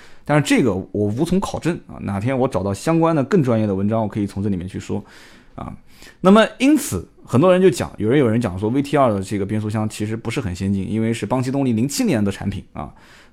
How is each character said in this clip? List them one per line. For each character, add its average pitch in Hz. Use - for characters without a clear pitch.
但 147
是 147
这 226
个 107
我 95
无 107
从 175
考 -
证 151
啊， -
哪 98
天 123
我 131
找 92
到 98
相 160
关 165
的 147
更 170
专 120
业 110
的 101
文 98
章， 113
我 107
可 101
以 101
从 98
这 107
里 98
面 87
去 95
说 101
啊。 -
那 180
么 214
因 277
此 -
很 120
多 185
人 185
就 190
讲， 95
有 104
人， 135
有 135
人 113
讲 95
说 107
V 135
T 143
二 131
的 98
这 101
个 98
变 107
速 107
箱 107
其 104
实 110
不 117
是 143
很 90
先 98
进， 95
因 110
为 113
是 113
邦 127
奇 127
动 139
力 123
零 110
七 143
年 127
的 98
产 95
品 92
啊， 76